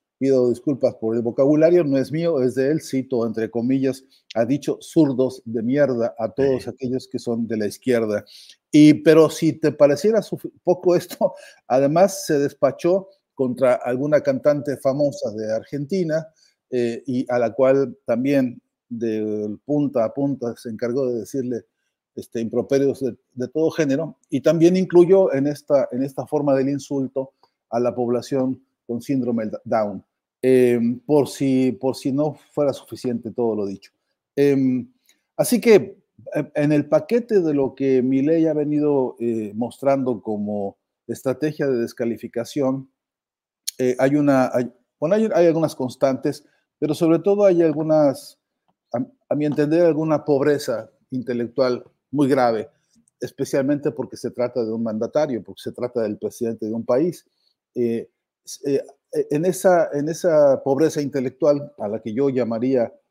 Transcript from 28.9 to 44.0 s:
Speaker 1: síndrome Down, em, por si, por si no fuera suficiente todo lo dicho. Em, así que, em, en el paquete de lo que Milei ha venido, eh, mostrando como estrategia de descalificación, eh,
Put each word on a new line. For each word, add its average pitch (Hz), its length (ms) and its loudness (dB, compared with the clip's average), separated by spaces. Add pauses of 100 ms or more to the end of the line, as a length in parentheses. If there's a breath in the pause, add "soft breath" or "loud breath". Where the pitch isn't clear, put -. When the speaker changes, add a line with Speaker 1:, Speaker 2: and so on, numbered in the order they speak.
Speaker 1:
síndrome 120 460 -4 (160)
Down, 104 380 -2 (400)
em, 120 560 4
por 147 300 2
si, 131 440 0
por 127 220 -4
si - 160 -6
no 147 240 -2 (180)
fuera 147 200 0
suficiente 117 580 -8
todo 113 240 -2
lo 104 120 -4
dicho. 98 260 -12 (420)
Em, 135 560 0 (460)
así - 240 0
que, 208 360 4 (380)
em, 147 220 -4
en 151 160 2
el 147 160 2
paquete 208 520 0
de 156 140 0
lo 135 220 -2
que 131 260 2
Milei 143 440 0
ha 156 60 0
venido, 147 680 0
eh, 113 340 -4
mostrando 123 680 -2
como 104 560 -6 (300)
estrategia 139 600 -4
de 120 140 -2
descalificación, 120 1080 -6 (880)
eh, 127 220 0